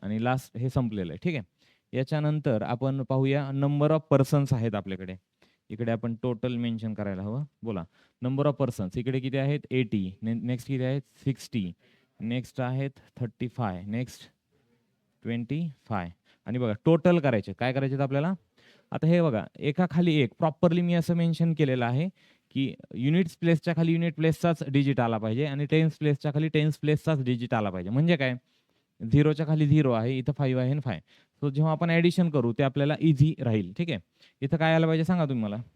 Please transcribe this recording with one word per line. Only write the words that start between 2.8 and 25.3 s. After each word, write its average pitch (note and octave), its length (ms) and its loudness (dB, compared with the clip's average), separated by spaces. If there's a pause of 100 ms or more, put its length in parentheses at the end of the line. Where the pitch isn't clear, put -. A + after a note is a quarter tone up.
पाहूया C3+ 480 0
number C#3+ 400 2
of D#3 100 2 (120)
persons C#3 400 4
आहेत A2+ 220 0
आपल्याकडे. F#2 420 -6 (520)
इकडे A2+ 240 -4
आपण A#2 300 -4
टोटल B2 340 -4
मेन्शन A2+ 380 -4
करायला G2 280 -6
हवं. A#2 220 -6 (180)
बोला, G2+ 220 -6 (400)
number C3+ 220 0
of C#3+ 140 2
persons A2 360 -2
इकडे B2+ 240 -2
किती B2+ 160 -4
आहेत? C#3 240 0 (100)
एटी. G#2+ 420 0 (100)
ने-, A2+ 200 -4
नेक्स्ट A#2+ 260 -6
किती C3 160 -4
आहेत? C3+ 180 -2 (220)
सिक्स्टी. A2 480 -4 (480)
नेक्स्ट A#2+ 400 -6
आहेत C3 300 -4 (300)
थर्टी A#2+ 280 -6
फाय. F#2+ 340 -4
नेक्स्ट A2+ 480 -8 (920)
ट्वेंटी A#2+ 460 -4 (200)
फाय. F2+ 220 -4 (360)
आणि A#2+ 120 -4
बघा, A#2 140 0 (120)
टोटल E3+ 340 4
करायचे. A#2 340 0
काय B2 200 -2
करायचे C3+ 220 -2
आहेत C#3 80 -2
आपल्याला? C#3 300 0 (580)
आता - 160 -2
हे E3+ 160 6
बघा, A2+ 220 2 (140)
एकाखाली E3 560 2
एक C3+ 240 4
प्रॉपरली E3+ 420 2
मी F3 140 2
असं E3+ 200 2
मेन्शन E3 400 2
केलेलं C3 320 2
आहे C#3 220 0 (420)
की C3 240 -2 (200)
युनिट्स D#3 420 0
प्लेसच्या E3+ 400 0
खाली E3 160 2
युनिट E3 220 0
प्लेसचाच D#3+ 540 0
डिजिट C#3 320 2
आला A2+ 180 2
पाहिजे A2+ 280 -2